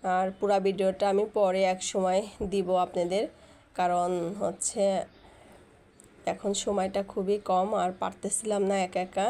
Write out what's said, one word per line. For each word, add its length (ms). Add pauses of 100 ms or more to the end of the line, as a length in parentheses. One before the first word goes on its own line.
আর 280
পুরা 280
ভিডিওটা 500
আমি 240
পরে 300
এক 200
সময় 380 (280)
দিব 260
আপনাদের, 480 (520)
কারণ 340 (300)
হচ্ছে 440 (1400)
এখন 280
সময়টা 500
খুবই 360
কম 360
আর 240
পারতেছিলাম 640
না 140
একা 240
একা। 280